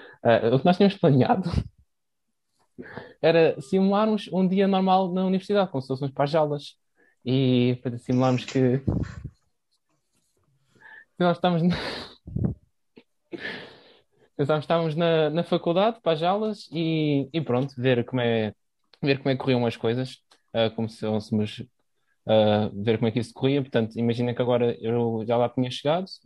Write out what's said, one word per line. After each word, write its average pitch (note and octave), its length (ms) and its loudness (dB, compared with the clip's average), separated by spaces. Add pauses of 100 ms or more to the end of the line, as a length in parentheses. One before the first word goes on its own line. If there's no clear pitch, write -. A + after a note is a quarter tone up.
(220)
Ah, A2+ 320 4
o C3 40 2
que C3+ 60 0
nós F3+ 140 4
tínhamos G3+ 180 4
planeado C#3+ 540 2
<laughs> - 1700 -12
era D#3+ 400 4
simularmos G3+ 720 0
um F#3 160 2
dia F#3+ 180 2
normal F#3+ 460 2
na F#3 140 -2
universidade, F#3+ 440 0
como C3+ 120 -4
se - 60 -12
fôssemos C3+ 260 -6
para C#3+ 100 0
as C#3+ 100 -2
aulas. D3 420 -2 (480)
E B2 580 2
para A#2+ 160 -8
simularmos B2+ 480 0
que, B2+ 320 2
que C3+ 60 -10 (2250)
nós F3 180 2
estamos F3 260 2
na, F3 140 2
<laughs> - 800 -6 (1800)
pensávamos D3 260 -2
que - 20 -18
estávamos E3 320 0
na, D#3+ 340 2
na E3 140 -2
faculdade, F3+ 580 0
para E3 100 0
as D#3 100 -2
aulas, G#3 500 -4
e, D#3 600 0
e E3 80 -4
pronto, C3+ 360 -2
ver A#2+ 280 2
como B2+ 160 -4
é, A2+ 340 0 (480)
ver C#3 160 2
como C#3 120 -2
é C3+ 40 0
que C3 60 -2
corriam B2 260 0
as A2+ 100 -2
coisas, B2 420 -4 (340)
ah, A2+ 180 2
como A2+ 180 -6
se - 180 -18
fôssemos, G#2+ 560 -4 (640)
ah, G#2+ 480 4
ver A2 240 -2
como A2+ 100 0
é G#2+ 40 0
que C3 80 -4
isso G#2+ 140 -8
corria. C#3 280 0
Portanto, A2+ 360 -2
imagina A#2 360 -2
que B2+ 80 -4
agora A#2+ 380 0
eu A2+ 460 -2
já A#2+ 100 0
lá A#2+ 120 2
tinha B2 220 -4
chegado, E3 360 -4 (200)